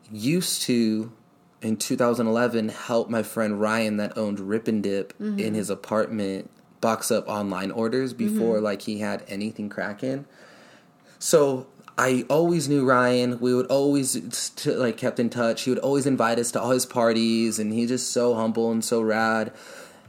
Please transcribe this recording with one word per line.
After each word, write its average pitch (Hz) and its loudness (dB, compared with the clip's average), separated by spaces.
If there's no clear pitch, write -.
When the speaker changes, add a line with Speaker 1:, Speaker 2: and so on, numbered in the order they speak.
Speaker 1:
used 139 -2
to, 113 2
in 110 0
two 127 -2
thousand 120 2
eleven, 113 2
help 117 -2
my 113 0
friend 107 -2
Ryan 107 0
that 104 -4
owned 104 -2
Rip 101 -2
and 110 0
Dip 98 -2
Speaker 2:
Mm-hmm. 208 -4
Speaker 1:
in 110 -2
his 98 -2
apartment 101 -2
box 110 0
up 104 0
online 98 -4
orders 117 -2
before, 110 0
Speaker 2:
Mm-hmm. 107 0
Speaker 1:
like, 101 -2
he 107 -6
had 101 -4
anything 104 -6
cracking. 113 -6
So 139 2
I 127 2
always 160 2
knew 143 2
Ryan. 123 4
We 127 2
would 123 2
always 139 2
st-, - -4
like, 117 0
kept 127 -2
in 117 2
touch. 117 0
He 127 -2
would 120 2
always 139 2
invite 117 2
us 120 -2
to 117 -2
all 120 -2
his 127 2
parties, 113 2
and 107 -2
he's 117 0
just 123 -2
so 120 2
humble 113 0
and 113 0
so 117 0
rad. 110 2